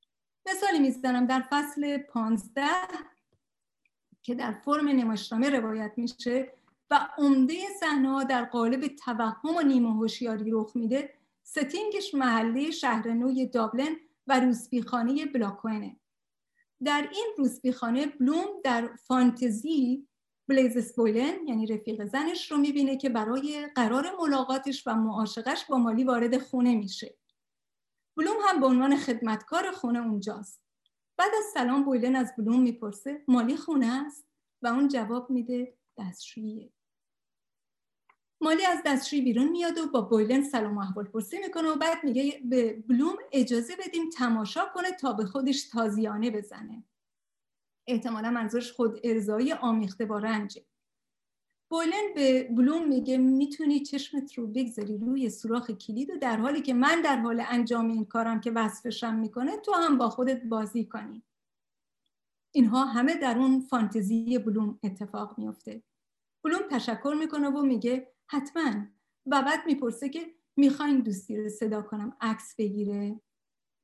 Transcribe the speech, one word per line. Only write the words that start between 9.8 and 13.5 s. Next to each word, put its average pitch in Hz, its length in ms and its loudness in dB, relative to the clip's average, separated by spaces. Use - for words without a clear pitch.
هوشیاری 220 560 -2
رخ 220 260 0
می‌ده، 247 380 -2
ستینگش 392 720 -4
محلهٔ 247 560 2
شهر 233 420 -2
نوی 254 340 0
دابلن 254 500 -2